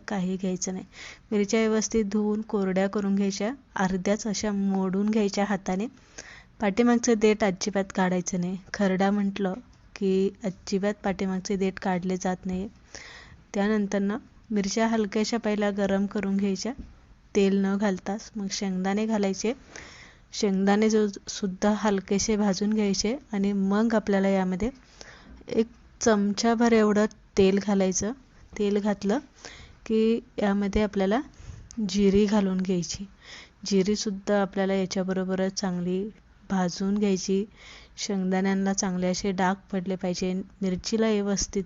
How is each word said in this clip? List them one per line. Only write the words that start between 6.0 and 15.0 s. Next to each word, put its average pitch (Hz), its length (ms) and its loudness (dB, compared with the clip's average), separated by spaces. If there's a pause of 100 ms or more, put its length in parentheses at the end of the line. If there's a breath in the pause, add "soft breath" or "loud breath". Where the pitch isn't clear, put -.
पाठीमागचं 233 580 2
देठ 214 260 4
अजिबात 196 400 0 (120)
काढायचं 180 440 0
नाही. 180 180 -4 (160)
खरडा 196 380 2
म्हटलं 196 420 0 (420)
की 190 340 2 (140)
अजिबात 196 500 -2 (100)
पाठीमागचे 190 520 -2
देठ 190 240 -2
काढले 185 380 -2
जात 185 280 -4
नाही. 185 220 -4 (840 loud breath)
त्यानंतरनं 202 640 0 (340)
मिरच्या 208 360 0
हलक्याशा 220 500 0